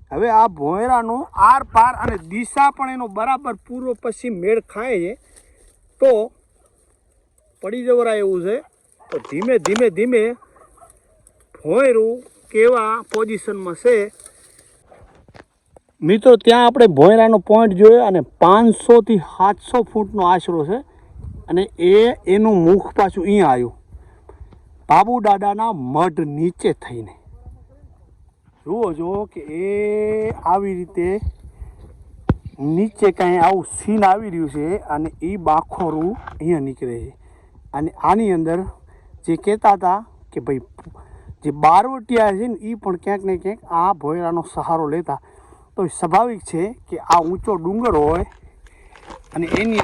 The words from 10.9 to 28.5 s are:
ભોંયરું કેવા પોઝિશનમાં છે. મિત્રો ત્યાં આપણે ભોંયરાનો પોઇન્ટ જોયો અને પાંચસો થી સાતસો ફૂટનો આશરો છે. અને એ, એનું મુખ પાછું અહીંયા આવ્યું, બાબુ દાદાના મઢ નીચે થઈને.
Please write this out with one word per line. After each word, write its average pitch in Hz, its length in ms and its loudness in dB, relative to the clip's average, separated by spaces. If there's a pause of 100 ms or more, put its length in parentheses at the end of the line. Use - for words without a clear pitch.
ભોંયરું 233 600 0 (280)
કેવા 220 520 2 (100)
પોઝિશનમાં 208 640 -6
છે. 214 360 0 (1900)
મિત્રો 214 360 6
ત્યાં 233 280 6
આપણે 240 220 6
ભોંયરાનો 208 520 6
પોઇન્ટ 214 360 4
જોયો 220 300 8
અને 185 160 2
પાંચસો 226 800 4
થી 214 160 2
સાતસો 196 680 -2
ફૂટનો 196 440 -4
આશરો 175 380 0
છે. 196 120 -4 (720)
અને 175 140 0 (140)
એ, 180 160 2 (400)
એનું 214 320 4
મુખ 180 220 4 (100)
પાછું 190 280 0
અહીંયા 196 260 2
આવ્યું, 123 240 -4 (1120)
બાબુ 208 320 2
દાદાના 202 520 -2
મઢ 151 460 -4 (180)
નીચે 170 360 -4
થઈને. 117 400 -16 (1500)